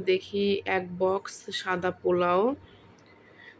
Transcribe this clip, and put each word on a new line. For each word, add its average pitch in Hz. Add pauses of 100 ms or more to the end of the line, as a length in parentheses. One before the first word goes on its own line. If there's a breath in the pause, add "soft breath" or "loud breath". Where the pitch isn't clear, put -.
দেখি 196
এক 190 (140)
box 190 (160)
সাদা 185
পোলাও, 180 (1040 loud breath)